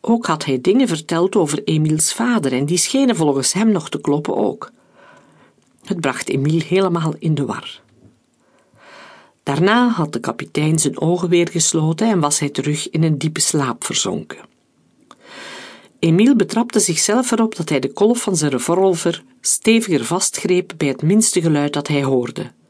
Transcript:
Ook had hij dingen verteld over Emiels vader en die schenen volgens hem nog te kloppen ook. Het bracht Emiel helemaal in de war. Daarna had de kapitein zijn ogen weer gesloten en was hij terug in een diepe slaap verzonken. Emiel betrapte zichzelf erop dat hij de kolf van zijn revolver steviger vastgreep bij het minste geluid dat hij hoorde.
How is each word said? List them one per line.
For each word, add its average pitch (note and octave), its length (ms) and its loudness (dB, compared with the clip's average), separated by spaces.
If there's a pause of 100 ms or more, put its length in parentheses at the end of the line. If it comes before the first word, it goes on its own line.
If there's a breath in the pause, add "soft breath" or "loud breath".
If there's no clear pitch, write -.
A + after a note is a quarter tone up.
Ook A#3 240 0
had D#3 200 -2
hij C3 160 -2
dingen A3+ 260 4
verteld E3+ 480 -2
over D#3 280 0
Emiels D#3 500 0
vader A3+ 400 0
en C3 120 0
die E3+ 120 0
schenen C4 380 0
volgens C#3+ 380 0
hem A3 180 2
nog F3+ 180 -2
te - 120 -8
kloppen D3 340 -2
ook. - 360 -4 (1120 soft breath)
Het F3+ 140 -6
bracht - 300 -2
Emiel D3+ 300 0
helemaal E3+ 600 0
in D#3 160 0
de C#3+ 100 -4
war. - 360 -10 (1600 loud breath)
Daarna G3+ 460 2
had D#3 240 -2
de A#2 60 -4
kapitein D3+ 600 -2
zijn - 200 -2
ogen F3 300 0
weer E3+ 200 4
gesloten E3 580 0
en G3+ 120 2
was D3 200 0
hij C#3+ 100 -2
terug D3 400 -4
in D#3+ 140 0
een D#3 140 2
diepe D#3 240 -4
slaap C3 420 -2
verzonken. - 560 -6 (1600 loud breath)
Emiel G3 360 4
betrapte A3+ 440 0
zichzelf G#3 520 0
erop A3 240 0
dat E3 140 -6
hij C#3+ 100 2
de C3+ 140 -4
kolf A#3 280 2
van - 140 -2
zijn D3+ 160 0
revolver E3+ 720 0 (180)
steviger G#3 640 2
vastgreep F3+ 720 -2
bij D3+ 100 0
het C3+ 140 -2
minste F#3+ 400 2
geluid D3 320 0
dat D3 140 -4
hij C#3+ 160 0
hoorde. B2+ 480 -2 (180)